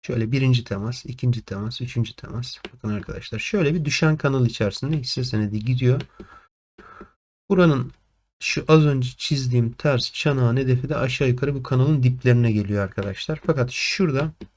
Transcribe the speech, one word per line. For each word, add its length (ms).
Şöyle 300
birinci 320
temas, 420
ikinci 360
temas, 400
üçüncü 340
temas. 420
Bakın 160
arkadaşlar 500
şöyle 340
bir 120
düşen 320
kanal 280
içerisinde 520
hisse 260
senedi 420
gidiyor. 360
Buranın 420
şu 280
az 180
önce 320
çizdiğim 540
ters 420
çanağın 440
hedefi 320
de 80
aşağı 320
yukarı 260
bu 80
kanalın 400
diplerine 480
geliyor 320
arkadaşlar. 640
Fakat 260
şurada 600